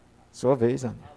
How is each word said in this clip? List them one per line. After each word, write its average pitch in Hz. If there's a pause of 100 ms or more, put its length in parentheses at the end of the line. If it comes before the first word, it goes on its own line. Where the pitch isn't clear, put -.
(300)
Sua 127
vez, 127
Anne. 110 (140)